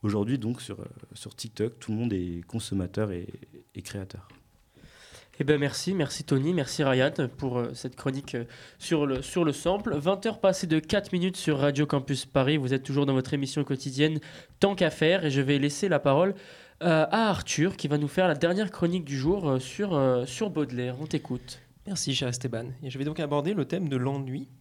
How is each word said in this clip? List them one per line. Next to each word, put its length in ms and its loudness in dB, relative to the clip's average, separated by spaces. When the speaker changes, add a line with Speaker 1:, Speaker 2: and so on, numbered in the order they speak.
Speaker 1:
Aujourd'hui, 340 0
donc, 240 -4
sur, 180 -12
euh, 60 -10
sur 200 -16
TikTok, 440 -6
tout 140 -8
le 40 -2
monde 160 -2
est 340 -4
consommateur 640 -4
et, 160 -8
et 60 -10
créateur. 480 -12
Speaker 2:
Eh 20 0
ben 140 4
merci, 360 -2
merci 280 -2
Tony, 300 2
merci 320 0
Ryan 280 4
pour, 180 -2
euh, 160 -2
cette 240 -10
chronique, 380 -6
euh, 100 -4
sur 280 0
le, 160 -2
sur 200 0
le 100 4
sample. 440 0
Vingt 300 0
heures 120 -4
passées 280 2
de 140 4
quatre 320 -2
minutes 260 0
sur 220 2
Radio 260 4
Campus 400 0
Paris. 320 4
Vous 160 0
êtes 80 0
toujours 240 2
dans 80 2
votre 180 0
émission 320 -2
quotidienne 560 0
Tant 160 6
qu'à 160 4
faire 340 2
et 60 2
je 100 2
vais 180 4
laisser 300 0
la 100 4
parole, 360 4
euh, 280 4
à 200 2
Arthur 480 0
qui 100 -6
va 80 2
nous 120 0
faire 200 2
la 60 4
dernière 360 0
chronique 360 0
du 100 -4
jour, 320 2
euh, 100 2
sur, 360 -4
euh, 320 4
sur 240 -4
Baudelaire. 500 -2
On 60 -8
t'écoute. 560 -6
Speaker 3:
Merci 280 -4
cher 140 -2
Esteban. 380 -6
Et 80 -8
je 80 -10
vais 60 -4
donc 140 -4
aborder 360 0
le 100 0
thème 240 -2
de 80 -2
l'ennui 500 -2